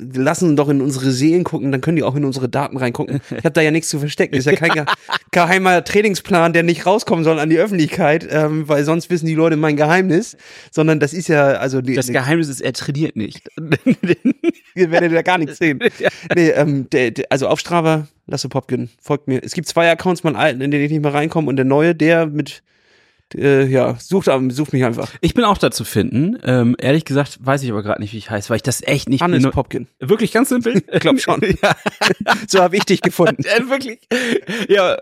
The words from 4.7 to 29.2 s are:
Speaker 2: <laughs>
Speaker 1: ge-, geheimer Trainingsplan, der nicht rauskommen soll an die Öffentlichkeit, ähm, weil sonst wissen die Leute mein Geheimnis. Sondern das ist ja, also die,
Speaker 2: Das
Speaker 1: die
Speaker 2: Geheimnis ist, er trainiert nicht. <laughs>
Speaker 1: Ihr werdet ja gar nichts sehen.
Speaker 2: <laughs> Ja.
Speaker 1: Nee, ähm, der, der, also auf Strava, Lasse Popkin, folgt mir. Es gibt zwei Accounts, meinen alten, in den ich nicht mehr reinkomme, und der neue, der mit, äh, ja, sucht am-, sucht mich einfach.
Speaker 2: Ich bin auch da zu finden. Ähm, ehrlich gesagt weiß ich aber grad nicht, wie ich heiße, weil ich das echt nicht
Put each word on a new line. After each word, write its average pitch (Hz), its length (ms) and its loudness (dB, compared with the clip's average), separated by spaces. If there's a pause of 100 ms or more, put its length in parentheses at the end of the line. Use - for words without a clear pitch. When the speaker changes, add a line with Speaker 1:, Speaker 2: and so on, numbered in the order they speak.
Speaker 2:
<laughs> - 20 0
Speaker 1:
ge-, 151 120 -2 (440)
geheimer 180 540 2
Trainingsplan, 185 680 2
der 170 100 2
nicht 170 240 0
rauskommen 180 360 0
soll 160 140 2
an 156 140 -2
die 160 80 4
Öffentlichkeit, 165 720 0
ähm, 151 360 0
weil 147 180 2
sonst 165 260 -2
wissen 165 160 -2
die 160 80 -2
Leute 160 200 2
mein 151 220 0
Geheimnis. 175 580 2 (360)
Sondern 156 280 2
das 143 140 -2
ist 170 140 -6
ja, 147 300 4
also 131 240 -2
die, 127 120 -2
Speaker 2:
Das 127 140 -2
Speaker 1:
die 123 60 -4
Speaker 2:
Geheimnis 147 340 0
ist, 135 140 -10
er 131 120 -4
trainiert 151 440 -4
nicht. - 400 -10
<laughs> - 1160 -2
Speaker 1:
Ihr 175 160 2
werdet 170 200 2
ja 165 100 2
gar 180 160 2
nichts 151 200 -4
sehen. 156 280 0
Speaker 2:
<laughs> 156 40 4 (100)
Ja. 147 100 0 (260)
Speaker 1:
Nee, 170 140 4
ähm, 139 420 0
der, 127 200 2
der, - 200 -6
also 131 160 0
auf - 120 0
Strava, 160 480 0 (200)
Lasse 139 220 -6
Popkin, 123 400 -4 (120)
folgt - 260 -4
mir. 127 160 -2
Es 110 100 -12
gibt 170 140 -6
zwei 170 220 2
Accounts, 170 340 0
meinen 156 120 0
alten, 127 260 0
in 139 80 -2
den 143 140 0
ich 147 80 -2
nicht 156 100 0
mehr 143 120 0
reinkomme, 156 360 -2
und 135 60 -2
der 131 100 2
neue, 151 300 2
der 165 320 2
mit, 147 340 -6 (760)
äh, 135 320 4
ja, 123 320 2
sucht - 300 0
am-, 131 220 2
sucht 143 200 -4
mich 127 140 2
einfach. 117 340 -4
Speaker 2:
Ich 165 140 0
bin 240 100 2
auch 208 140 2
da 139 120 2
zu - 140 -4
finden. 143 600 0
Ähm, 123 340 2
ehrlich 151 240 2
gesagt 139 380 -4
weiß 135 220 0
ich 123 80 -4
aber 104 120 -4
grad 104 160 -2
nicht, 104 140 -8
wie 110 40 -12
ich - 120 -14
heiße, 104 200 -6
weil 117 80 0
ich - 60 -6
das - 200 -4
echt 143 260 -2
nicht 135 120 0